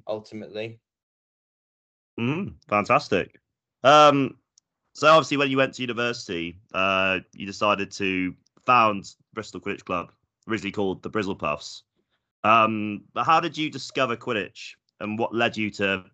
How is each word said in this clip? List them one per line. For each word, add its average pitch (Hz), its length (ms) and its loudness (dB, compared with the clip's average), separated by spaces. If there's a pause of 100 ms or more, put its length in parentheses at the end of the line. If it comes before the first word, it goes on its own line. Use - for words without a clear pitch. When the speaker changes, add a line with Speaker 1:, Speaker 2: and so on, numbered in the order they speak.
Speaker 1:
ultimately. 107 720 -10 (1400)
Speaker 2:
Mm, 147 340 -4 (140)
fantastic. 104 720 0 (420)
Um, 143 540 6 (580)
so 147 140 2
obviously 151 300 6
when 143 120 0
you 135 60 -2
went 135 180 2
to 127 80 -8
university, 107 760 -6 (120)
uh, 95 460 0 (140)
you - 140 -14
decided 98 460 0
to 92 420 -2 (300)
found 110 500 2 (180)
Bristol 98 280 -12
Quidditch 98 240 -8
Club, 87 280 -6 (360)
originally 101 240 -6
called 95 300 -4
the - 80 -10
Brizzle 98 280 -4
Puffs. - 440 -8 (600)
Um, 107 600 2 (100)
but 120 100 -2
how 160 160 4
did 165 160 -6
you 151 140 -4
discover 127 460 -4
Quidditch - 580 -8 (260)
and 107 180 -6
what 113 160 -2
led 117 220 0
you 107 140 -4
to 98 440 -2